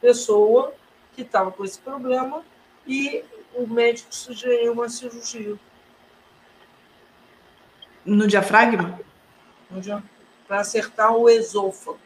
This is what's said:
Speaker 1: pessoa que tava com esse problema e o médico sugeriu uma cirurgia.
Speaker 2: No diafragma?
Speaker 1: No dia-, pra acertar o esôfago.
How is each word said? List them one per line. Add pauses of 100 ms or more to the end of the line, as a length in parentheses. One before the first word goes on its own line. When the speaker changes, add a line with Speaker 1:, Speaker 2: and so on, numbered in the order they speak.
Speaker 1:
pessoa (420)
que
tava
com
esse
problema (420)
e (300)
o
médico
sugeriu
uma
cirurgia. (2500)
Speaker 2:
No
diafragma? (680)
Speaker 1:
No
dia-, (440)
pra
acertar
o
esôfago.